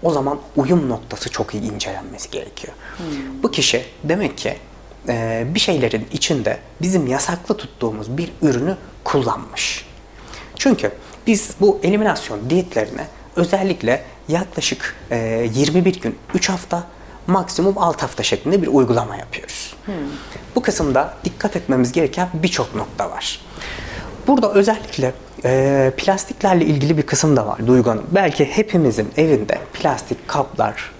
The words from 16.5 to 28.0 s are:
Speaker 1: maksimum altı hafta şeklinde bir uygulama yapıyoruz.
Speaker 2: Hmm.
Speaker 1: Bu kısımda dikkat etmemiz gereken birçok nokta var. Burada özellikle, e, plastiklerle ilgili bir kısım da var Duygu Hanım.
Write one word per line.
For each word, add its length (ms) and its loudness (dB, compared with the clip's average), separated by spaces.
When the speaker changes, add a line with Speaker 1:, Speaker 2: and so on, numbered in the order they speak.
Speaker 1:
maksimum 520 2
altı 220 2
hafta 220 -6
şeklinde 400 0
bir 40 0
uygulama 500 2
yapıyoruz. 580 -10
Speaker 2:
Hmm. 80 -6
Speaker 1:
Bu 60 2
kısımda 520 0
dikkat 320 -4
etmemiz 360 2
gereken 420 0
birçok 400 -2
nokta 360 -6
var. 300 -8
Burada 260 4
özellikle, 600 2
e, 520 4
plastiklerle 680 2
ilgili 320 2
bir 60 2
kısım 340 4
da 100 4
var 200 -2
Duygu 240 6
Hanım. 200 -2